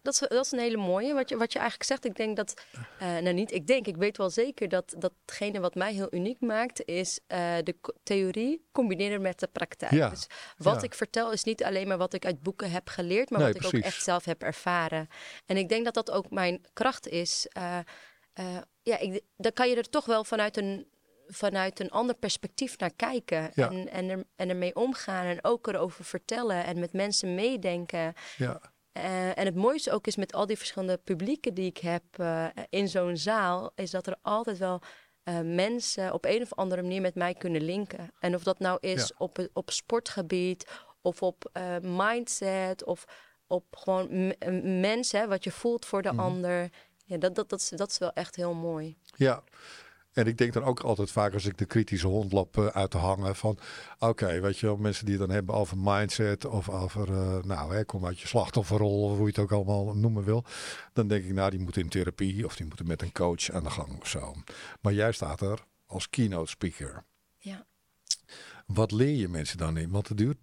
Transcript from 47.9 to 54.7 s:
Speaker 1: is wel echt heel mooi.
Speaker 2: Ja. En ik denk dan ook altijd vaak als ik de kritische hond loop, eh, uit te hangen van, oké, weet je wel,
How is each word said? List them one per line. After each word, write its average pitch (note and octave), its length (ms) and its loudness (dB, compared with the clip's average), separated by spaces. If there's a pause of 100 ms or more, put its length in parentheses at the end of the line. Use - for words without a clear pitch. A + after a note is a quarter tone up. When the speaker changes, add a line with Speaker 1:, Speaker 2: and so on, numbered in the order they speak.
Speaker 1:
is - 60 0
wel F3+ 160 -2
echt - 220 -6
heel F3 180 -2
mooi. D#3+ 440 -4 (180)
Speaker 2:
Ja. C3 280 4 (680)
En A2+ 160 4
ik A#2 100 2
denk A#2+ 160 4
dan A#2+ 100 2
ook B2+ 160 2
altijd G#2 320 0
vaak G#2 220 4
als G2 120 -2
ik G2+ 120 -2
de G2 80 0
kritische G2 420 2
hond G2 240 2
loop, F#2+ 260 2
eh, G#2 100 6
uit G2 240 0
te - 60 2
hangen F#2+ 380 2
van, G#2+ 220 0 (420)
oké, G#2 400 2
weet G2 200 2
je - 60 0
wel, G#2 120 4